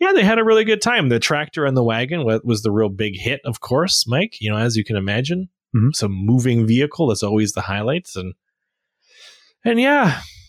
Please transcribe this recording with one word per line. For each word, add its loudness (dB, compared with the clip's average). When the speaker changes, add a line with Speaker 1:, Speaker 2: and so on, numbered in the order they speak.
Speaker 1:
yeah, 2
they 4
had 4
a 0
really 4
good 0
time. 0
The 2
tractor -4
and 0
the 2
wagon -2
wa-, 0
was -2
the 0
real 2
big -4
hit, -6
of -8
course, -2
Mike, -2
you -2
know, -2
as 0
you 0
can -4
imagine. -4
Speaker 2:
Mm-hmm. 4
Speaker 1:
Some -2
moving 2
vehicle 2
is -2
always 0
the -4
highlights. -6
And, -8
and 2
yeah, 2